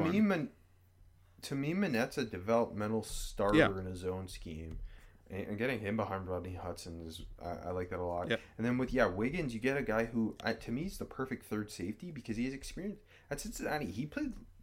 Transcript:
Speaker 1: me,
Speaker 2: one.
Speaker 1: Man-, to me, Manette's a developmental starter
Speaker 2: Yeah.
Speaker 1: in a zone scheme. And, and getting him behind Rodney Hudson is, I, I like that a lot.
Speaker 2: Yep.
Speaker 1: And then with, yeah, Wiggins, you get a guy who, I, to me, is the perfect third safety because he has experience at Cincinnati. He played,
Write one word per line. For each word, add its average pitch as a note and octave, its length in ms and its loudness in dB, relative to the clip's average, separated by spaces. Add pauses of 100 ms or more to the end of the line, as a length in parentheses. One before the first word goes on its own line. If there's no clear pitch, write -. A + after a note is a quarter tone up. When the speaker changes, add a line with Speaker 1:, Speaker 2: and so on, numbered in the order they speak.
(120)
Speaker 1:
me, G3 80 6
Speaker 2:
one. G#3+ 80 8
Speaker 1:
Man-, F3+ 220 2 (920)
to C#3 120 -4
me, C#3+ 180 0
Manette's C#3 440 2
a C3+ 80 2
developmental A2 800 2
starter - 540 2
Speaker 2:
Yeah. G2+ 220 6
Speaker 1:
in F#2 80 -4
a F#2 80 -4
zone F#2 320 -4
scheme. D#2+ 520 -8 (520)
And, F#2+ 160 -4
and G#2 100 -4
getting A#2+ 220 0
him G#2 160 0
behind F#2+ 320 -2
Rodney F2+ 260 -2
Hudson F2 540 -8
is, E2 140 -10 (220)
I, F2 260 -6
I - 20 -2
like F2+ 180 -2
that F2+ 100 -4
a F2+ 40 0
lot. F2 260 0
Speaker 2:
Yep. A2+ 120 2 (160)
Speaker 1:
And A2+ 100 0
then B2 100 2
with, B2+ 160 0
yeah, B2 140 8
Wiggins, B2 460 0
you A2 60 -4
get C3+ 180 2
a C#3 40 2
guy A2+ 240 4
who, A2+ 380 2
I, A2 100 2
to - 180 -6
me, C3 120 -2
is G3 140 -4
the - 80 -4
perfect - 400 -6
third G#2+ 260 -2
safety A2 400 -6
because A#2 260 -4
he A#2 80 2
has C3 80 -2
experience F3+ 460 -6 (320)
at C#3+ 80 -4
Cincinnati. D3 460 -2
He G2 200 0
played, C4+ 280 -2 (300)